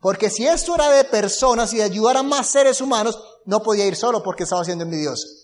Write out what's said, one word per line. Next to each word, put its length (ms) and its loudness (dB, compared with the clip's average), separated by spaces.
Porque 300 -2
si 160 -4
esto 280 0
era 160 2
de 140 6
personas 680 0
y 60 -4
de 40 0
ayudar 340 2
a 60 0
más 260 -2
seres 320 2
humanos, 380 -2
no 160 0
podía 240 0
ir 100 -2
solo 260 0
porque 220 -6
estaba 200 -2
siendo 200 -6
envidioso. 420 -6